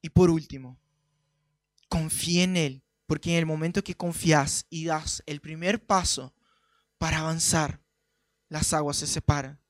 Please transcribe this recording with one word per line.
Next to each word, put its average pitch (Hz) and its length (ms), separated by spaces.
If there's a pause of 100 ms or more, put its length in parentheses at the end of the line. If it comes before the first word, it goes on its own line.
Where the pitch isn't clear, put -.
Y 165 80
por 180 220
último, 135 500 (1080)
confía 170 560
en 185 120
Él, 135 280 (200)
porque 156 280
en 170 40
el 165 100
momento 160 380
que 175 100
confías 156 760
y 165 160
das 156 400
el 147 160
primer 170 420
paso 165 500 (640)
para 160 220
avanzar, 160 640 (680)
las 156 240
aguas 147 240
se 147 100
separan 147 640